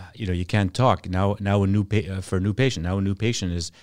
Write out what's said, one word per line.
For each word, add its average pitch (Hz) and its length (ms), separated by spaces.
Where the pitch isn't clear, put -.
you 113 100
know, 90 80
you 87 100
can't 98 300
talk. 120 340
Now, 98 320
now 101 220
a 98 60
new 101 160
pa-, 101 300
uh, 95 80
for - 160
a - 20
new 101 160
patient, 127 280
now 92 140
a 98 40
new 98 120
patient 104 400
is, 85 180